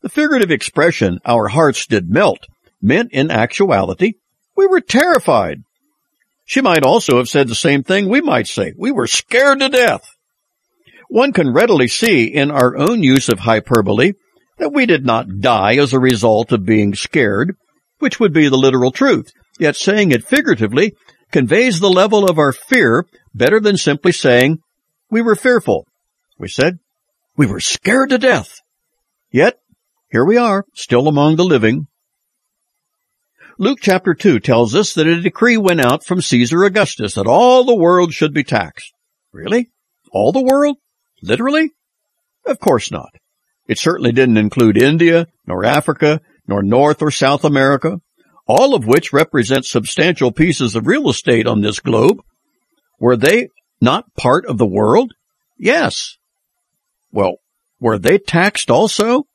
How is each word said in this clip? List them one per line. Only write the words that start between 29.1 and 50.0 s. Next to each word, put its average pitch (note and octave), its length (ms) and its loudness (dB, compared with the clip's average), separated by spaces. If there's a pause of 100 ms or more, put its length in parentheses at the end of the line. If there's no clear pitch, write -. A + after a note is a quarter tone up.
Yet, - 240 2 (540)
here B2 160 2
we G#3+ 100 2
are, G#3+ 380 0
still B2+ 340 0
among D3+ 280 2
the F3 80 2
living. C#3 420 0 (1700)
Luke C4 240 -2
chapter F#3 340 0
two D3 260 2
tells A#2 340 0
us G3 200 -2
that D#3 120 0
a E3+ 140 0
decree A3+ 360 0
went F3+ 240 0
out C3 240 0
from F3+ 160 -2
Caesar C3 440 0
Augustus F#3+ 500 -2
that G2+ 140 -4
all B3 340 4
the B3 120 2
world F3 380 2
should D3+ 220 -4
be D3+ 80 -2
taxed. - 500 -6 (400)
Really? A#3 380 -6 (400)
All A#2+ 220 0
the C4 100 -2
world? C#4 360 0 (440)
Literally? C#4+ 480 -2 (720)
Of C4+ 140 -6
course C3 320 -2
not. C#2 200 -10 (580)
It A2 100 -4
certainly D#3+ 320 -2
didn't A#2+ 280 2
include G#2+ 380 2
India, E3 520 2 (180)
nor F2+ 180 -6
Africa, D3 560 0 (280)
nor - 160 -2
North C3+ 360 2
or D3+ 120 -2
South C#3 320 -2
America, C#3+ 560 0 (480)
all B3 260 2
of C3+ 120 -4
which - 260 0
represent C3+ 520 0
substantial C3+ 680 -2